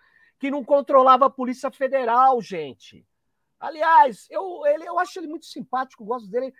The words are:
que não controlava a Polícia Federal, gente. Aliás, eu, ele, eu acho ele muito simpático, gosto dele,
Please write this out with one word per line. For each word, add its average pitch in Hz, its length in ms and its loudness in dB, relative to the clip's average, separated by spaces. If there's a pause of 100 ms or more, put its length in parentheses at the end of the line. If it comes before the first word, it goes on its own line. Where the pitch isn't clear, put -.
(400)
que 277 100 -6
não 285 140 -6
controlava 269 600 4
a 269 40 4
Polícia 254 400 -8
Federal, 262 720 0
gente. 151 640 -14 (540)
Aliás, 302 680 2
eu, 349 360 -8
ele, 311 220 0
eu 349 100 -6
acho 359 220 -4
ele 330 80 -12
muito 302 180 -14
simpático, 247 600 -10
gosto 220 240 -8
dele, 254 300 -6